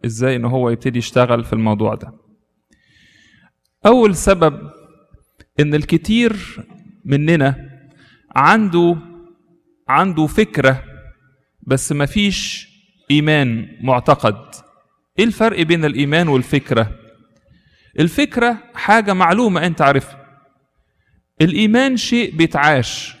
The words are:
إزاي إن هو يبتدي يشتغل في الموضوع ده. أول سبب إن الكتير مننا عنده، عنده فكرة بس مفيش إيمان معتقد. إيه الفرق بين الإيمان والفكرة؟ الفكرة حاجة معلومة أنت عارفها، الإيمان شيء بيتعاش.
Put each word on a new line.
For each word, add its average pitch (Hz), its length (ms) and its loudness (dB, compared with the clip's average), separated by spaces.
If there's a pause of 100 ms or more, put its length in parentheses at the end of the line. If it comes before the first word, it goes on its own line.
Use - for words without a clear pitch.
إزاي 120 300 -2
إن 120 100 -6
هو 123 240 -2
يبتدي 120 300 -4
يشتغل 120 440 2
في 117 100 -6
الموضوع 110 420 -2
ده. - 180 -18 (1700)
أول 220 300 4
سبب 160 560 0 (880)
إن 147 160 0
الكتير 202 920 -2 (400)
مننا 143 680 0 (600)
عنده، 175 600 4 (920)
عنده 156 380 2
فكرة 135 580 0 (840)
بس 131 240 -2
مفيش 160 760 -4 (440)
إيمان 143 560 0 (140)
معتقد. 123 540 0 (840)
إيه 208 60 4
الفرق 214 360 -2
بين 165 240 0
الإيمان 147 420 0
والفكرة؟ 127 640 0 (1080)
الفكرة 233 580 -2 (160)
حاجة 208 400 0
معلومة 185 520 0
أنت 160 160 -4
عارفها، 139 440 -2 (1160)
الإيمان 220 560 2
شيء 240 380 -2
بيتعاش. 151 840 0